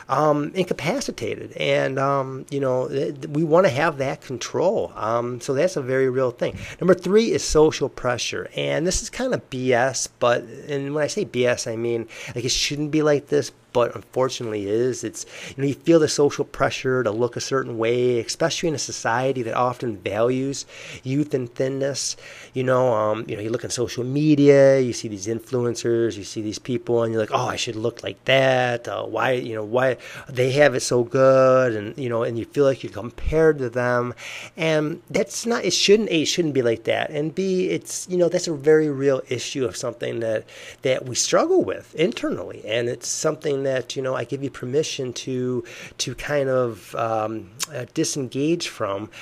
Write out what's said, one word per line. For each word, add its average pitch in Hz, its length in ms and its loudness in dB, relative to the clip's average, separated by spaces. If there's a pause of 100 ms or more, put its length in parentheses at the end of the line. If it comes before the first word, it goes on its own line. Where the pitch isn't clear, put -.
um, 147 440 2
incapacitated. 139 1040 -4
And, 139 420 0
um, 135 520 -2
you 139 100 -4
know, 127 300 0
th-, 143 320 -4
th-, 156 80 -10
we 156 160 0
wanna 170 240 6
have 143 300 0
that 139 220 -4
control. 131 720 -2
Um, 120 440 -2
so 139 140 -4
that's 156 240 0
a 147 40 -2
very 131 280 2
real 127 220 0
thing. 127 260 -6 (240)
Number 175 120 6
three 208 440 4
is - 60 -2
social 151 460 4
pressure. 113 680 -4
And 143 320 -2
this 185 160 -2
is - 80 -12
kind 254 220 -4
of 127 180 -6
B 127 220 0
S, 123 340 2
but, 120 360 0
and 139 520 -8
when 151 80 0
I 143 40 0
say 208 180 -4
B 123 200 0
S, 123 220 0
I 113 80 -4
mean, 117 320 -2 (260)
like, 120 120 -6
it 123 60 -2
shouldn't 147 380 -2
be 151 140 2
like 147 240 2
this, 143 240 0 (220)
but 120 220 2
unfortunately 110 720 -4
is. 117 360 0
It's, - 220 -8 (240)
you - 120 -10
know, 139 60 0
you 135 80 -2
feel 165 240 6
the 151 80 6
social 143 380 2
pressure 127 580 0
to 107 80 2
look 117 240 -2
a 123 60 -6
certain 127 360 -4
way, 123 420 2
especially 165 500 -2
in 147 60 -2
a 123 40 -4
society 127 640 -2
that 113 100 -6
often 123 440 -2
values 123 680 0 (380)
youth 147 320 0
and 123 180 -4
thinness. 135 640 -2 (380)
You 131 100 -2
know, 127 280 4
um, 107 360 0
you 113 80 -6
know, 101 60 -8
you 110 100 -4
look 123 120 -4
on 110 60 -8
social 120 340 -4
media, 139 760 6
you 123 140 0
see - 160 -8
these 101 180 -8
influencers, 117 880 -2
you 98 60 -12
see 110 180 -8
these 104 160 -6
people, 117 460 0
and 113 100 -2
you're 113 80 0
like, 107 100 -2
"Oh, 127 140 0
I - 100 -4
should 113 200 -6
look - 260 -4
like 101 240 -10
that. 127 640 2
Uh, 104 160 -4
why, 110 300 0
you 123 200 -4
know, 107 120 -4
why 123 320 2 (300)
they 127 260 2
have 143 200 8
it 123 60 -2
so 123 240 2
good?" 131 720 6
And, 107 260 -6
you 127 100 -4
know, 117 140 0
and 117 160 -2
you 101 60 -6
feel 143 200 2
like 135 160 2
you're 110 100 -10
compared 147 680 2
to 123 100 -2
them. 123 460 0 (400)
And 160 560 0
that's - 340 -2
not, 233 200 -2
it 175 80 2
shouldn't, 202 360 4
A, 160 120 4
it 139 40 0
shouldn't 156 300 0
be 127 80 4
like 117 220 2
that. 113 260 0
And 156 240 -4
B, 185 340 0
it's, - 400 -6
you 180 80 0
know, 175 120 4
that's 175 180 -2
a 170 80 -4
very 156 340 6
real 135 400 2
issue 127 360 -2
of 110 120 -4
something 123 440 -6
that, 113 240 -2 (360)
that 131 240 0
we 123 80 -8
struggle 320 500 0
with 92 300 -8
internally. 147 720 -4
And 120 240 -2
it's - 180 -8
something 147 600 -2
that, 131 300 -4
you 135 40 -4
know, 131 140 -4
I 123 80 -4
give 135 200 -6
you 131 60 -6
permission 131 640 -4
to, 127 500 -4 (340)
to - 180 -6
kind 143 320 -2
of, 123 480 -2
um, 110 540 -2 (240)
uh, 127 200 -8
disengage 151 760 -2
from, 104 400 -4 (120)